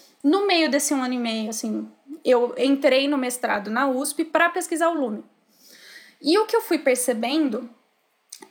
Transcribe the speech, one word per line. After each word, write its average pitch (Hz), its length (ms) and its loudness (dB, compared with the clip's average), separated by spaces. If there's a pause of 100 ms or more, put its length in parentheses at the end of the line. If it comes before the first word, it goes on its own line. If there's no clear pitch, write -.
(240)
No 392 240 4
meio 330 220 2
desse 277 240 0
um 269 100 0
ano 254 100 -4
e 254 40 -4
meio, 220 320 -4
assim, 220 400 -6 (360)
eu 240 320 4
entrei 277 500 2
no 285 100 0
mestrado 220 520 -4
na 247 180 0
usp 277 380 -4
pra 330 240 2
pesquisar 339 400 -2
o 330 100 -2
Lume. 226 240 -4 (960)
E 320 160 4
o 440 80 4
que 440 100 -2
eu 440 60 2
fui 349 180 0
percebendo 247 920 0 (800)